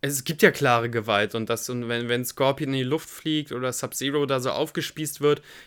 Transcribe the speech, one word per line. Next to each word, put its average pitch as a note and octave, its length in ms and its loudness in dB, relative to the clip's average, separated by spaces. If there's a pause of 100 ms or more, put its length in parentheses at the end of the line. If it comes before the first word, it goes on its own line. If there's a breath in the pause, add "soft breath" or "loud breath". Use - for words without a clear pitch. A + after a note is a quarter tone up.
es C#3 220 -2
gibt D#3 180 -2
ja G3 80 8
klare A#2+ 380 2
Gewalt G#2+ 460 2
und A2+ 160 -2
das, A2+ 180 -2
und B2 200 -4
wenn, A#2+ 200 -2
wenn A#2+ 160 0
Scorpion C3+ 460 0
in C3+ 80 0
die C3 60 0
Luft C#3+ 260 -2
fliegt D#3 420 -4
oder B2+ 200 -4
Sub-Zero C#3 540 -2
da C3 140 0
so B2+ 100 -2
aufgespießt D#3 720 -4
wird, C#3+ 220 4 (240 loud breath)